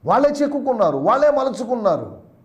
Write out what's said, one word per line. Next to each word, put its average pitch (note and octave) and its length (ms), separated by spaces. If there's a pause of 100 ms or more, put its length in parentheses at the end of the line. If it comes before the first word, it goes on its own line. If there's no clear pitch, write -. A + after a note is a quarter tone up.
వాళ్ళే A#3+ 240
చెక్కుకున్నారు, C4+ 680
వాళ్ళే B3 340
మలుచుకున్నారు. A3 880 (260)